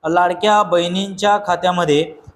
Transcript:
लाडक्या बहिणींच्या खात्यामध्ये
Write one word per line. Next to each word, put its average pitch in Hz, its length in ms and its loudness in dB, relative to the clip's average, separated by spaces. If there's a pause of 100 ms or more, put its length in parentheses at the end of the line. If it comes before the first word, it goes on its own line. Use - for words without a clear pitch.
लाडक्या 180 580 2
बहिणींच्या 190 840 0
खात्यामध्ये 175 680 0 (220)